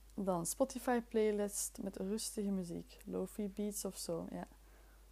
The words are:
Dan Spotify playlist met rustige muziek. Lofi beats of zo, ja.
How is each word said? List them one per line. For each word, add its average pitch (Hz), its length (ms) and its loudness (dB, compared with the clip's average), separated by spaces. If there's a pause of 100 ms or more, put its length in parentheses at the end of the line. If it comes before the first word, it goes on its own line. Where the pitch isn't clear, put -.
(180)
Dan 185 280 2
Spotify 247 560 4
playlist 208 800 2
met 196 160 -4
rustige 202 540 -2
muziek. 175 540 -2
Lofi 190 440 -2
beats 208 360 -2
of 190 120 -6
zo, 170 340 -2
ja. 180 160 -6 (640)